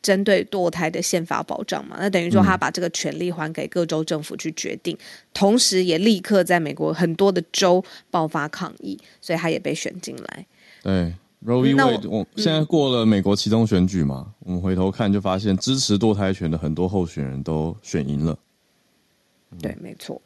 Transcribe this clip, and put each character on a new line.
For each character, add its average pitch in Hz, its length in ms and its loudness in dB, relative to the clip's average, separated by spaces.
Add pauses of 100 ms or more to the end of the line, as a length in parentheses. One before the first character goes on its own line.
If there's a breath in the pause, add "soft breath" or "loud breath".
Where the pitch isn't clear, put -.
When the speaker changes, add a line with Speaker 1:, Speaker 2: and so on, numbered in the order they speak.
Speaker 1:
针 196 220 2
对 202 220 2
堕 185 220 -2
胎 165 220 -2
的 165 100 -6
宪 175 240 -2
法 - 200 -4
保 - 200 -8
障 - 220 -8
嘛， - 140 -16
那 196 100 -2
等 190 100 2
于 170 80 -2
说 - 140 6
他 190 160 4
把 170 140 0
这 180 100 -4
个 175 80 -2
权 156 300 -6
利 175 120 -4
还 160 220 -6
给 139 140 -8
各 170 180 -2
州 160 180 -2
政 156 200 -4
府 - 120 -10
去 160 180 -8
决 - 240 -8
定， - 180 -8
Speaker 2:
嗯。 - 100 -20 (260 loud breath)
Speaker 1:
同 202 280 4
时 185 240 2
也 170 160 2
立 208 200 4
刻 190 240 2
在 175 160 4
美 147 140 -2
国 156 180 -2
很 165 220 0
多 196 180 4
的 180 80 0 (120)
州 185 340 4 (240 loud breath)
爆 160 180 0
发 147 200 -4
抗 - 320 -10
议， - 180 -10 (240 soft breath)
所 170 140 -4
以 - 20 -2
他 165 140 -2
也 - 80 -2
被 147 160 -4
选 - 260 -8
进 - 140 -12
来。 - 280 -14 (380 soft breath)
Speaker 2:
对， 90 320 0 (320)
Roe 120 140 2
v 135 140 4
Wade， - 20 4
Speaker 1:
那 139 100 4
我， 202 240 2
Speaker 2:
我， - 260 -4
现 185 160 0
在 156 120 2
过 151 260 2
了 117 160 2
美 104 160 6
国 101 140 4
期 - 120 -2
中 113 200 4
选 92 180 4
举 90 180 0
嘛， 69 220 -4 (140)
Speaker 1:
嗯。 - 80 -20
Speaker 2:
我 92 60 -8
们 90 60 -2
回 92 140 0
头 92 160 2
看 101 240 0
就 101 80 2
发 95 160 0
现 98 200 0
支 135 220 0
持 104 200 2
堕 107 160 4
胎 98 180 0
权 85 160 -4
的 80 80 -2
很 78 160 -2
多 87 160 0
候 95 160 0
选 73 180 -8
人 67 200 -6
都 80 400 -4
选 71 260 -4
赢 73 160 -2
了。 80 100 -2 (1300)
Speaker 1:
对， - 180 -8
没 - 200 -16
错。 - 260 -12